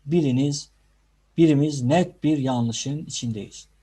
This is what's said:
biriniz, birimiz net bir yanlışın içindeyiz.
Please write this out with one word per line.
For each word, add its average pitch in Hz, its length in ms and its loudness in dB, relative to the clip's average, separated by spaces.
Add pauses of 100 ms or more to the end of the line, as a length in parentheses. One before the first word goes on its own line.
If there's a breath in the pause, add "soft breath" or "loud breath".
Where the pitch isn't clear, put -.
biriniz, 143 640 0 (680)
birimiz 147 460 4
net 170 420 0
bir 151 140 2
yanlışın 131 680 -4
içindeyiz. - 640 -10 (140)